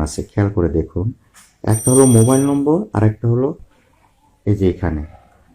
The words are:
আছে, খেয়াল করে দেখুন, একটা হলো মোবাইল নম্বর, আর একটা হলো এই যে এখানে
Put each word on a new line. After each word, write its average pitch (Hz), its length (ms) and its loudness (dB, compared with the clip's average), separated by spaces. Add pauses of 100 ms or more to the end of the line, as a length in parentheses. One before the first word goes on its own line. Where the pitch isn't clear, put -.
আছে, - 140 -10 (100)
খেয়াল 101 260 -2
করে 85 120 0 (100)
দেখুন, 87 280 -6 (680)
একটা 104 200 -4
হলো 135 120 6 (140)
মোবাইল 127 320 4
নম্বর, 143 280 0 (160)
আর 104 160 0
একটা 107 220 -6
হলো 127 160 0 (1000)
এই 104 100 0
যে 95 140 2
এখানে 78 280 -6 (520)